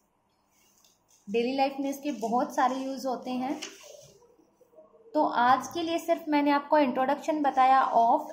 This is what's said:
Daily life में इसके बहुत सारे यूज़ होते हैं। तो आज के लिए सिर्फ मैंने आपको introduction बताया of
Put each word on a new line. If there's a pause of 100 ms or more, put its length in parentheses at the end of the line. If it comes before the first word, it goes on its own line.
(1300)
Daily
life
में
इसके
बहुत
सारे
यूज़
होते
हैं। (1500)
तो
आज
के
लिए
सिर्फ
मैंने
आपको
introduction
बताया (120)
of